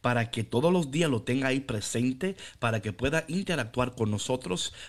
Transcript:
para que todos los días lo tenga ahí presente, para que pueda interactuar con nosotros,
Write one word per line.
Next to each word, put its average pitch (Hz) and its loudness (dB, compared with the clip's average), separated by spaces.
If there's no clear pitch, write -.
para 120 2
que 113 -2
todos 135 2
los 165 2
días 160 2
lo 117 0
tenga 135 0
ahí 135 2
presente, 127 -2
para 110 2
que 107 -2
pueda 139 0
interactuar 135 -2
con 107 0
nosotros, 101 -2